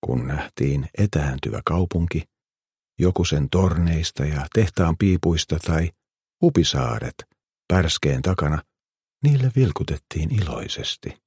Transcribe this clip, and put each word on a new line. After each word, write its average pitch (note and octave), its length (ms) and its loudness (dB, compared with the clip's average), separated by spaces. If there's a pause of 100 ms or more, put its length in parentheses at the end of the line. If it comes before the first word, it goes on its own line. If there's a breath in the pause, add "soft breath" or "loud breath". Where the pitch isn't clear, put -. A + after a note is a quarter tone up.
Kun B1+ 200 -2
nähtiin C#2 600 -2 (100)
etääntyvä C#2+ 640 -2
kaupunki, F2 580 0 (760)
joku F2+ 260 2
sen D2 260 0
torneista E2+ 720 0
ja D2 300 -4
tehtaan F2+ 420 2
piipuista F2 680 2
tai E2 240 0 (520)
upisaaret B2+ 720 0 (540)
pärskeen D#2 540 2
takana, D#2+ 400 0 (640)
niille C3+ 320 4
vilkutettiin - 840 0
iloisesti. - 840 -8